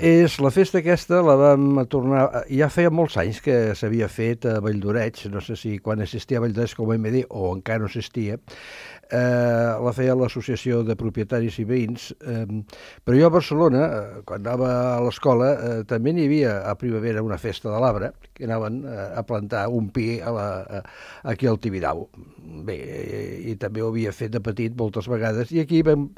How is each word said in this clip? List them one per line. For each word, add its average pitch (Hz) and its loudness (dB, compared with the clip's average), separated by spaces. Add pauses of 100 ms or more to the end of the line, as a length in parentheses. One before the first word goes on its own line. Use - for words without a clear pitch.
(240)
és, 147 0
la 139 4
festa 185 2
aquesta 175 2
la 147 8
vam 139 6
tornar, 131 2 (160)
eh, 131 -4
ja 151 4
feia 170 4
molts 160 2
anys 101 0
que 117 2
s'havia 110 0
fet 117 -2
a 110 0
Valldoreig, 107 -2
no 98 -6
sé 113 -10
si 104 -6
quan 107 -4
existia 113 -4
Valldoreig 117 -2
com 110 -2
a 113 2
M 110 -2
D 123 0
o 92 -4
encara 110 -4
no 107 -2
existia. 110 -6 (720)
Eh, 120 0 (640)
la 123 0
feia 127 2
l'Associació 120 0
de 110 0
Propietaris 113 -2
i 113 -4
Veïns, 120 -2 (100)
ehm, 113 -6 (420)
però 123 4
jo 160 10
a 170 8
Barcelona, 156 4
eh, 104 -6
quan 98 -8
anava 123 0
a 120 0
l'escola, 123 2 (320)
eh, 107 -8
també 120 0
n'hi 165 2
havia 135 2 (100)
a 98 -2
primavera 110 -2
una 107 -2
festa 104 -8
de 107 -2
l'arbre, 117 0 (200)
que 139 -12
anaven, 113 -4
eh, 104 -10
a 113 -6
plantar 104 -4
un 113 -2
pi 117 -2
a 117 -6
la, 107 -4 (160)
a, 98 -10 (420)
aquí 110 -2
al 113 2
Tibidabo. 85 -4 (300)
Bé, 80 -12
eh, 104 -10
i 107 -6
també 104 -6
ho 113 -2
havia 113 -2
fet 107 -8
de 117 -4
petit 113 -4
moltes 110 -4
vegades, 113 -2
i 165 0
aquí 160 2
vam 147 2